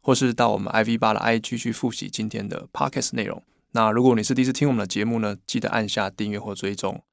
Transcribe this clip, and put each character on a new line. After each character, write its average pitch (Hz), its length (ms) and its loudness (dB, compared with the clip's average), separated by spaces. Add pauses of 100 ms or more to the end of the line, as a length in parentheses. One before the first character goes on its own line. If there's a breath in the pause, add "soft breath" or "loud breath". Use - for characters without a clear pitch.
或 131 120 4
是 123 200 2
到 117 160 2
我 104 80 0
们 101 160 -6
I 110 100 2
V 113 140 2
吧 110 160 2
的 107 60 0
I 113 200 2
G 117 180 -6
去 117 140 -4
复 117 200 -2
习 101 180 -10
今 110 180 -6
天 107 200 -6
的 - 260 -10
Podcast 135 420 -2
内 110 80 -2
容。 - 180 -6 (300)
那 110 200 4
如 120 120 4
果 127 120 8
你 107 80 0
是 131 100 0
第 127 80 2
一 127 40 6
次 131 60 2
听 143 160 2
我 131 60 2
们 113 60 0
的 101 80 -2
节 104 180 -2
目 117 140 0
呢， 104 180 -2 (100)
记 117 120 -2
得 110 100 -2
按 110 180 0
下 98 220 -2
订 107 220 -4
阅 101 80 -4
或 101 140 -8
追 98 220 -4
踪。 95 260 -6 (120)